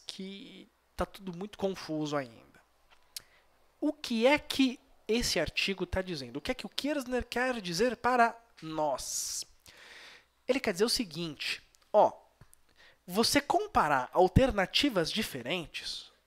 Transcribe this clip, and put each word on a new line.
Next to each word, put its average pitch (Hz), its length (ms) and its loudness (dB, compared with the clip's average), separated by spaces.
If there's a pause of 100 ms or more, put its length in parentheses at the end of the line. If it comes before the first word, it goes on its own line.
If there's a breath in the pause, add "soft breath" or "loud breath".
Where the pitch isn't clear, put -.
que 196 640 -14 (260)
tá 180 120 -4
tudo 190 280 -12
muito 196 220 -12
confuso 156 580 -4
ainda. 123 460 -8 (1160 loud breath)
O 294 120 0
que 233 360 0
é 294 100 6
que 262 420 0 (280)
esse 226 320 0
artigo 180 480 -2
tá 185 160 -2
dizendo? 139 340 -8
O 143 40 -8
que - 100 -6
é - 20 0
que - 140 -8
o - 20 -10
Kirchner 254 560 -4
quer 247 360 -2
dizer 190 360 -2
para 240 420 2 (220)
nós? 156 800 -4 (1080 loud breath)
Ele 262 80 2
quer 220 140 -2
dizer 175 100 2
o 240 60 2
seguinte, 165 720 -4 (320)
ó, 208 180 8 (960 soft breath)
você 214 320 4
comparar 180 720 2
alternativas 190 960 4
diferentes, 156 1040 -6 (160)